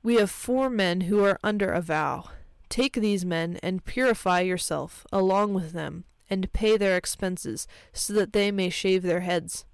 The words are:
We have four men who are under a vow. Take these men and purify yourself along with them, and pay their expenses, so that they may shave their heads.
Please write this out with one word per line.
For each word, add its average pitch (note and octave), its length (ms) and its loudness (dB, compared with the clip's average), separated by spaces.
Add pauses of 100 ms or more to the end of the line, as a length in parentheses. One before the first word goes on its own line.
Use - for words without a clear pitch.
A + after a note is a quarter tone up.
We A#3 140 4
have G3+ 120 4
four C4 400 -2
men F#3 320 0
who G3+ 220 2
are G3 200 4
under G#3 280 0
a F3 100 0
vow. D#3 480 -2 (400)
Take C4 240 -2
these G3+ 320 0
men E3+ 380 -2
and F#3 200 -2
purify G#3+ 580 2
yourself F3 720 -4
along G3 440 2
with E3 160 -4
them, D#3+ 340 -8 (240)
and F#3+ 240 -4
pay A3 240 4
their G3 200 2
expenses, - 720 -6 (260)
so - 200 -6
that G#3 200 0
they G3+ 180 2
may F#3+ 180 0
shave F#3 320 0
their F3+ 200 0
heads. F3 520 -4